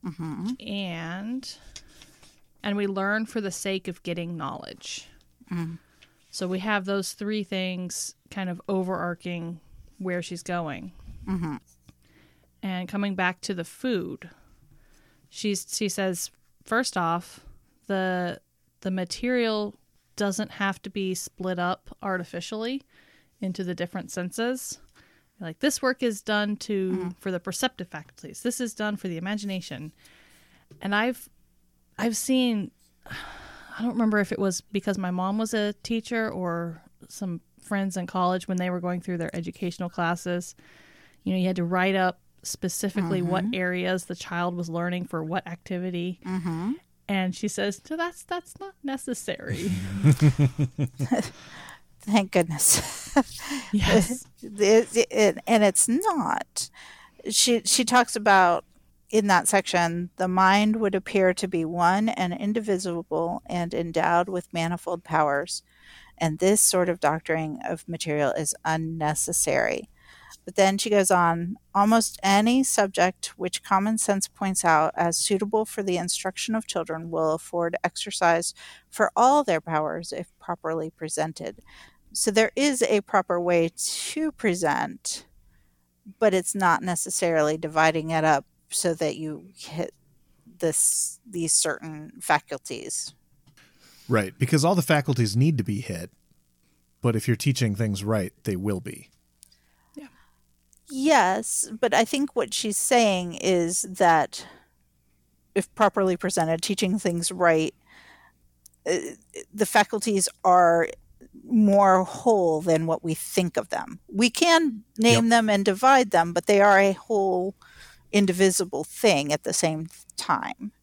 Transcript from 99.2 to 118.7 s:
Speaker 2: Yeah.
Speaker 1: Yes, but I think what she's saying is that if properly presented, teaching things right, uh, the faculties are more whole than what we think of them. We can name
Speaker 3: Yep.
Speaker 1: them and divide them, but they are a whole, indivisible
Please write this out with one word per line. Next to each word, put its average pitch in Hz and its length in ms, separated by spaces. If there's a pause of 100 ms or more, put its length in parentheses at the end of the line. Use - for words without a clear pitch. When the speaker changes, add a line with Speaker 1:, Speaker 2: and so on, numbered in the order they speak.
Speaker 2:
Yeah. 294 140 (800)
Speaker 1:
Yes, 262 800 (100)
but 233 140
I 196 100
think 277 320
what 175 160
she's 208 240
saying 196 580
is 175 480
that 175 640 (1080)
if - 200
properly 190 420
presented, 165 460
teaching 196 360
things 170 340
right, 165 420 (1120)
uh, 170 100 (560)
the 185 140
faculties 208 640 (160)
are 175 440 (560)
more 202 600
whole 180 560
than 165 260
what 160 180
we 160 100
think - 420
of - 140
them. - 380
We 226 220
can 330 520 (160)
name 233 260
Speaker 3:
Yep. 226 60
Speaker 1:
them 226 200
and 196 140
divide 240 460
them, 170 220
but 175 140
they 202 140
are 202 180
a 196 140
whole, 190 600 (600)
indivisible 185 680